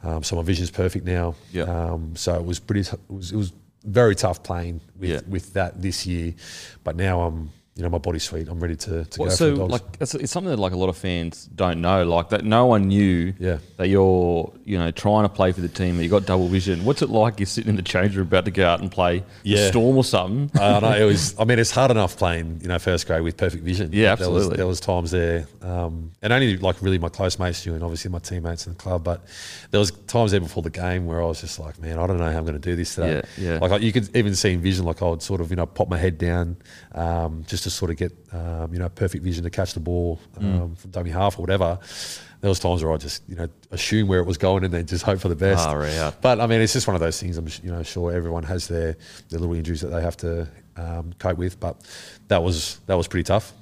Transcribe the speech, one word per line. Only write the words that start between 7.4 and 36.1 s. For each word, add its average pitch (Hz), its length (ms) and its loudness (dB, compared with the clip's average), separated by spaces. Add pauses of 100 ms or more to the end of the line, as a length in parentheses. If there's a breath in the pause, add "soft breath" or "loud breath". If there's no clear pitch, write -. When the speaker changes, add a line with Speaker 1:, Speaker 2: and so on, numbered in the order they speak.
Speaker 1:
you 87 60 -6
know, 87 60 0
my 85 80 0
body's 82 260 -2
sweet. 80 240 -6
I'm 85 140 -6
ready 85 160 -2
to, 82 260 -6
to - 160 -12
Speaker 2:
What, - 60 0
Speaker 1:
go 87 60 0
for 92 40 2
Speaker 2:
so, 160 160 4
Speaker 1:
the 143 60 0
Dogs. 92 160 0
Speaker 2:
like, 123 80 0 (180)
it's, 147 160 -4
it's 131 160 -4
something 185 180 -4
that, 127 120 0
like, 92 100 0
a 90 60 -2
lot 92 100 2
of 90 80 0
fans 85 580 -4
don't 87 280 0
know, 90 240 4
like, 85 240 2
that 104 160 0
no 113 220 6
one 110 200 6
knew 95 500 4
Speaker 1:
Yeah. 90 200 0 (180)
Speaker 2:
that 92 140 0
you're, 92 600 6 (140)
you 101 140 -2
know, 85 140 0
trying 104 320 2
to 98 60 4
play 95 220 2
for 87 80 -4
the 87 80 -2
team, 87 300 -2
that 85 60 0
you 82 60 0
got 98 160 4
double 92 220 2
vision. 92 380 2
What's 139 160 2
it 139 80 0
like? 110 280 2
You're 101 100 -2
sitting 110 220 -4
in 104 60 2
the 95 60 -2
change 92 340 0
room 95 120 0
about 90 180 2
to 104 60 -2
go 90 140 2
out 85 140 4
and 95 100 -4
play 90 300 2 (240 loud breath)
the 101 60 -2
Speaker 1:
Yeah. 101 220 6
Speaker 2:
Storm 120 260 6
or 127 80 4
something. 110 520 0
Speaker 1:
I 104 220 6
know, 110 160 4
it 107 80 6
Speaker 2:
<laughs> 104 80 6
Speaker 1:
was, 98 260 2
I 110 60 2
mean, 117 160 4
it's 117 120 2
hard 127 200 4
enough 107 240 2
playing, 82 460 -2
you 87 80 -8
know, 85 100 0
first 87 280 0
grade 82 160 0
with 85 120 -4
perfect 85 300 -2
vision. 90 260 -2
Speaker 2:
Yeah, 101 240 4
Speaker 1:
There 90 140 -2
was, 85 140 2
Speaker 2:
absolutely. 90 140 0
Speaker 1:
there 92 100 0
was 90 120 -2
times 87 320 -2
there, 85 340 0 (160)
um, 85 500 -6 (100)
and 107 100 0
only, 123 240 4
like, 92 260 -2
really 95 160 2
my 85 120 -2
close 92 300 -2
mates 90 260 -4
knew, 85 80 -4
and 82 100 -6
obviously 85 260 -6
my 87 100 -4
teammates 85 480 -6
in 87 40 -10
the 87 80 -12
club, 90 240 -4
but 85 180 -4 (500 loud breath)
there 104 100 4
was 95 100 2 (160)
times 113 240 4
there 98 80 4
before 85 240 -6
the 82 60 -4
game 90 380 -4
where 82 140 -2
I 85 40 0
was 82 160 -4
just - 180 -12
like, 78 220 -12
"Man, 80 180 -6
I 87 80 0
don't 92 120 0
know 82 120 0
how 80 60 -2
I'm 80 80 -4
gonna 76 120 -4
do 87 200 -4
this 85 180 -6
today." 82 260 0 (160)
Speaker 2:
Yeah, 90 140 -4
yeah. 82 80 -2
Speaker 1:
Like, 90 140 2
I, - 40 4
you 110 140 2
could 101 240 0
even 104 180 4
see 92 200 2
in 87 80 0
vision, 90 240 0
like, 82 160 -2
I 90 80 2
would 82 120 -2
sort 95 200 -4
of, 82 80 -6
you 90 80 -2
know, 85 80 0
pop 85 240 -2
my 87 80 0
head 82 200 2